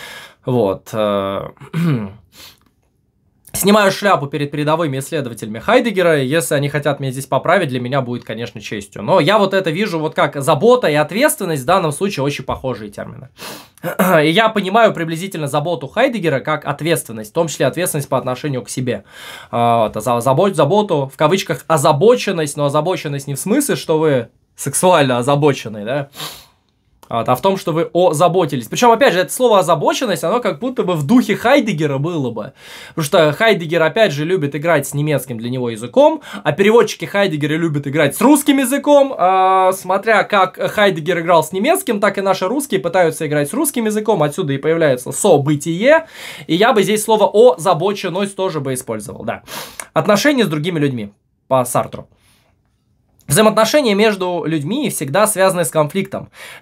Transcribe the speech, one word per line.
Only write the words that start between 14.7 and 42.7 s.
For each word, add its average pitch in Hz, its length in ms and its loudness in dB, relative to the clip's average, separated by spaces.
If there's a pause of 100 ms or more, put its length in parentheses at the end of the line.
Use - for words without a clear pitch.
приблизительно 165 540 -6
заботу 151 400 -4
Хайдеггера 202 520 0
как 151 260 -6
ответственность, 143 640 -6
в - 20 -16
том 165 140 0
числе 147 180 -2
ответственность 151 440 -4
по 131 80 0
отношению 127 460 -6
к - 60 -16
себе. 123 340 -6 (480)
А, 117 320 2
вот, 104 140 -2
а 107 40 -6
за-, 120 180 0
забо-, 156 340 2
заботу, 156 600 0
в - 40 -18
кавычках, 165 500 0
озабоченность, 165 880 2
но 147 80 0
озабоченность 151 600 -2
не 143 80 -6
в - 40 -8
смысле, 226 360 0
что 156 240 -2
вы 143 300 0 (260)
сексуально 143 600 2
озабоченный, 131 680 0
да? 139 240 -6 (1000)
Вот, 113 180 -2
а 127 80 2
в - 60 -2
том, 196 160 2
что 175 140 -6
вы 160 200 -2
озаботились. 160 760 0
Причем, 170 240 2
опять 180 220 4
же, 180 80 2
это 156 120 -6
слово 226 260 2
«озабоченность», 185 640 0
оно 165 160 0
как 190 200 -4
будто 247 240 -4
бы 180 100 -2
в 147 140 -4
духе 226 280 4
Хайдеггера 190 640 0
было 143 320 -4
бы. 110 240 -10 (360)
Потому 160 140 -6
что 156 280 4
Хайдеггер, 170 500 0
опять 165 300 2
же, 147 140 -4
любит 160 300 -2
играть 151 320 0
с - 60 -10
немецким 143 460 -2
для 117 100 -8
него 123 220 -4
языком, 277 500 2 (220)
а 151 80 0
переводчики 202 540 2
Хайдеггера 156 500 -2
любят 151 320 -2
играть 139 280 0
с - 60 -6
русским 277 380 4
языком. 277 580 2
А, 185 560 4
смотря 196 500 0
как 190 340 0
Хайдеггер 175 640 0
играл 165 220 4
с - 80 -10
немецким, 220 480 0
так 202 200 0
и - 20 -2
наши 190 260 0
русские 247 320 -2